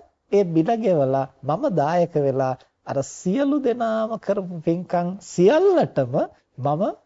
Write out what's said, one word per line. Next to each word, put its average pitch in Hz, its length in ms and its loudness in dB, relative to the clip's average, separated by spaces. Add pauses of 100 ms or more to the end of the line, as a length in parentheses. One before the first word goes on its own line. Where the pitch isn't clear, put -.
(320)
ඒ 202 140 4
බිල 165 320 2
ගෙවලා 139 480 0 (140)
මම 160 320 -4
දායක 165 440 0
වෙලා 131 380 0 (280)
අර 123 240 -6
සියලු 277 540 -2
දෙනාම 226 580 -2
කරපු 185 440 -4
පින්කම් 175 460 -2 (160)
සියල්ලටම 202 920 2 (440)
මම 147 260 -2 (220)